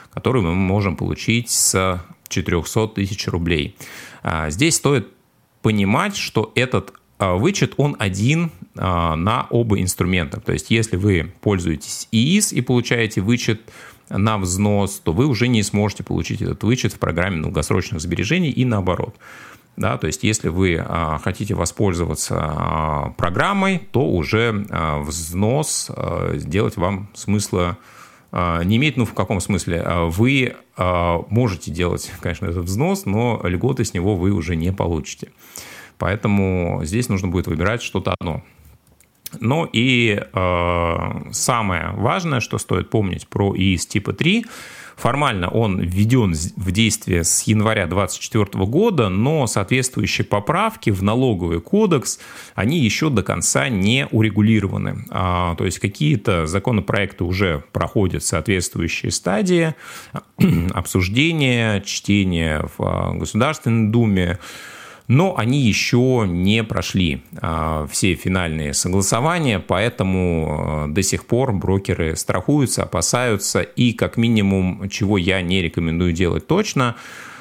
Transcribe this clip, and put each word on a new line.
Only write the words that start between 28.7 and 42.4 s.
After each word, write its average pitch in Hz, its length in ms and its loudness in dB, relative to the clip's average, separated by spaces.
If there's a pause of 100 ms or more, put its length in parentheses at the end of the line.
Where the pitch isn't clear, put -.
имеет. 135 200 2
Ну, 120 80 2
в - 80 -8
каком 104 280 -2
смысле? 87 440 -2
А, 85 220 0
вы, 123 480 2 (220)
а, 87 520 2
можете 101 420 0
делать, 87 400 -2 (100)
конечно, 87 260 -4
этот 87 180 -2
взнос, 156 400 0
но 110 400 0
льготы 87 400 0
с - 80 -8
него 95 240 2
вы 92 160 2
уже 82 240 -2
не 85 160 0
получите. 87 560 -4 (680)
Поэтому 95 840 0
здесь 87 260 -2
нужно 98 200 -2
будет 87 180 -2
выбирать 95 360 -2
что-то - 360 -4
одно. 87 240 -6 (1000)
Ну 143 300 0
и, 117 500 4 (120)
а, 87 880 0 (100)
самое 95 640 0
важное, 143 460 0